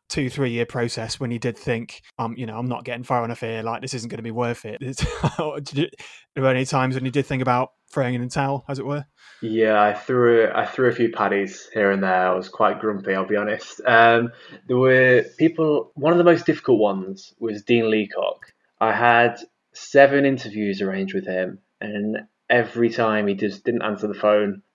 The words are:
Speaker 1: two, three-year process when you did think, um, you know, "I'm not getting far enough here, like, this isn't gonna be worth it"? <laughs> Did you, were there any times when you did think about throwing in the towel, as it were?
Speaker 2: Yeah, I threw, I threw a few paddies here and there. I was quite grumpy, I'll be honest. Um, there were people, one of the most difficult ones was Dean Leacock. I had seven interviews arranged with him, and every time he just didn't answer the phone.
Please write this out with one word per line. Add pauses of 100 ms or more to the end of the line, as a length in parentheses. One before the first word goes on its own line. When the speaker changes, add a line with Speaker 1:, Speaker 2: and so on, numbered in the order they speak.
Speaker 1:
two,
three-year
process
when
you
did
think, (160)
um,
you
know,
"I'm
not
getting
far
enough
here,
like,
this
isn't
gonna
be
worth
it"?
<laughs>
Did
you, (500)
were
there
any
times
when
you
did
think
about (200)
throwing
in
the
towel,
as
it
were? (360)
Speaker 2:
Yeah,
I
threw,
I
threw
a
few
paddies
here
and
there.
I
was
quite
grumpy,
I'll
be
honest.
Um, (360)
there
were (120)
people,
one
of
the
most
difficult
ones
was
Dean
Leacock. (260)
I
had (320)
seven
interviews
arranged
with
him, (220)
and (300)
every
time
he
just
didn't
answer
the
phone. (140)